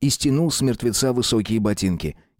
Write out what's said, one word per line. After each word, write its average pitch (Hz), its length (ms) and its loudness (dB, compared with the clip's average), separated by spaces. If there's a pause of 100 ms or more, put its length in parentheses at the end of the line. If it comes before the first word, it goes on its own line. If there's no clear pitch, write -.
и 139 80 2
стянул 147 420 0
с - 100 -4
мертвеца 120 520 0
высокие 113 480 0
ботинки. 92 560 -2 (220)